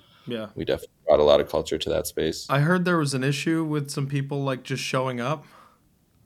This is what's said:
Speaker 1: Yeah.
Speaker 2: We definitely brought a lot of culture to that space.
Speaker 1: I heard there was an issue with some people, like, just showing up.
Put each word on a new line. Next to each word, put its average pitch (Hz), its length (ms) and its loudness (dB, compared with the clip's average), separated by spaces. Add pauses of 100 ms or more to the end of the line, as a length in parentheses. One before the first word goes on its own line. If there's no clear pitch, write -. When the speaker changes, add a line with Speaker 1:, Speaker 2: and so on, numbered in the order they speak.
(260)
Speaker 1:
Yeah. 110 300 -8
Speaker 2:
We 82 80 -6
definitely - 300 -4 (120)
brought 73 140 6
a 76 40 6
lot 73 160 8
of 73 80 0
culture 78 300 -2
to - 120 -4
that 78 160 0
space. - 440 -2
Speaker 1:
I 139 100 2
heard 175 240 2
there 175 140 2
was 139 160 0
an 131 100 -2
issue 160 400 0
with 151 260 -4
some 139 180 -4
people, 139 340 -4
like, 131 220 -4
just 131 180 -6
showing 131 380 -2
up. 143 240 -4 (800)